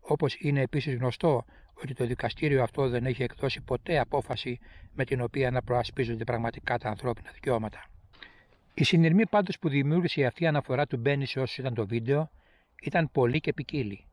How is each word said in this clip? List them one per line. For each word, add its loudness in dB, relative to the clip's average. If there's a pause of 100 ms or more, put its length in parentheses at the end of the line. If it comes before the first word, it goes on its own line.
όπως 0
είναι 0
επίσης -2
γνωστό 0 (380)
ότι -8
το -2
δικαστήριο 0
αυτό 0
δεν 0
έχει -2
εκδώσει -4
ποτέ -2
απόφαση -2 (340)
με -2
την -2
οποία 0
να 0
προασπίζονται -2
πραγματικά -2
τα -4
ανθρώπινα -6
δικαιώματα. -4 (920)
Η 2
συνειρμή 6
πάντως 0
που -2
δημιούργησε 2
αυτή 0
η 4
αναφορά 0
του -6
Μπένι 0
σε -4
όσους -4
είδαν -4
το -2
βίντεο 0 (520)
ήταν 0
πολύ 4
και -2
ποικίλη. -4